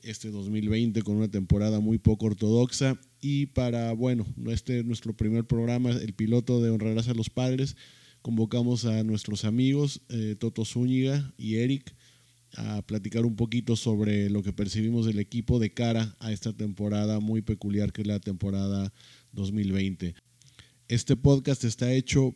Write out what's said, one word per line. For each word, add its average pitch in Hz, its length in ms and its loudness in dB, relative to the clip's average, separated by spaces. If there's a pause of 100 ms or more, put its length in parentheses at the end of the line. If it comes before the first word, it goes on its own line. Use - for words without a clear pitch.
Este 110 280 -10
dos 101 200 -6
mil 107 180 0
veinte 110 340 2
con 104 140 0
una 107 140 2
temporada 104 480 2
muy 107 200 2
poco 110 280 2
ortodoxa 117 720 2 (220)
y 143 260 0
para, 117 460 0
bueno, 117 340 0 (200)
este, 117 360 -2
nuestro 113 300 -4
primer 110 320 0
programa, 120 460 0
el 113 240 -2
piloto 117 460 2
de 117 100 4
Honrarás 110 380 0
a 120 60 0
los 113 160 -2
Padres, 131 460 -2 (460)
convocamos 120 640 0
a 110 180 0
nuestros 107 400 -4
amigos, 135 640 2
eh, 110 280 -4
Toto 113 280 -2
Zúñiga 131 720 0
y 110 200 -2
Eric, 131 380 -2 (640)
a 107 260 -4
platicar 107 420 -2
un 113 120 0
poquito 113 400 0
sobre 104 540 0
lo 101 120 0
que 98 120 -4
percibimos 110 520 -2
del 104 140 0
equipo 117 400 0
de 107 120 0
cara 113 460 -2
a 110 140 -6
esta 107 200 -6
temporada 104 680 -2
muy 107 220 0
peculiar 104 500 -2
que - 80 -10
es 104 80 -2
la 104 100 0
temporada 98 720 -2 (380)
dos 98 220 -4
mil 104 180 0
veinte. 95 460 -2 (720)
Este 117 260 2
podcast 135 480 4
está 123 300 0
hecho 131 440 2